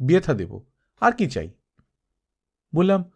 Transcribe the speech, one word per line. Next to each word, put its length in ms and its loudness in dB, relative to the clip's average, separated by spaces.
বিয়ে 200 4
থা 140 -2
দেব, 260 -8
আর 120 4
কি 140 -2
চাই?" 240 -6
বললাম, 420 0